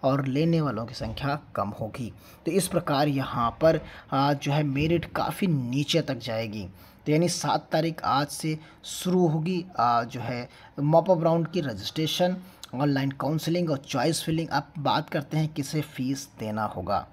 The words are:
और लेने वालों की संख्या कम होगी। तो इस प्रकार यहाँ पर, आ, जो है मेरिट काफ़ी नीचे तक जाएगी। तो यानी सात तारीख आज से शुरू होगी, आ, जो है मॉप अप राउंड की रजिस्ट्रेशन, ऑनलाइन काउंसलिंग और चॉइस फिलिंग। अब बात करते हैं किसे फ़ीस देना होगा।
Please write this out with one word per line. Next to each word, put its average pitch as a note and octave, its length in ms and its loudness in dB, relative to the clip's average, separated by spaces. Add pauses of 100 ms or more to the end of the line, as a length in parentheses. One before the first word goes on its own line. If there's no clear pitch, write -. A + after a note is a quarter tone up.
और C#3 220 2
लेने D#3 360 2
वालों A#2 240 -2
की G#2+ 80 -12
संख्या C#3 460 -4 (160)
कम G2+ 140 0
होगी। G#2+ 440 -8 (320)
तो E3 60 -2
इस F#3 160 2
प्रकार D3+ 400 2
यहाँ B2+ 420 0 (120)
पर, D#3+ 200 6 (300)
आ, C#3 220 4
जो C#3 180 -2
है D3+ 120 2
मेरिट D3+ 420 2
काफ़ी - 420 -2
नीचे C#3+ 540 2
तक C3+ 160 -4
जाएगी। A2 520 -6 (360)
तो D3+ 60 2
यानी E3 180 6
सात - 420 0
तारीख D#3+ 320 0
आज - 240 2
से D#3 300 -4 (280)
शुरू F3+ 420 2
होगी, E3 380 0 (140)
आ, A#2 240 4
जो A#2+ 160 -8
है A#2+ 300 -6 (300)
मॉप E3 320 4
अप E3 120 4
राउंड E3 240 4
की F3+ 140 -2
रजिस्ट्रेशन, D#3 720 -2 (400)
ऑनलाइन C#3 360 2
काउंसलिंग D#3+ 580 0
और C#3 80 0
चॉइस C#3 460 -2
फिलिंग। D#3+ 260 -2
अब - 300 -4
बात C#3 300 0
करते D3+ 280 -4
हैं D#3 160 2
किसे D3 280 -2
फ़ीस C3+ 460 -4 (120)
देना G#2+ 260 -2
होगा। F#2+ 480 -2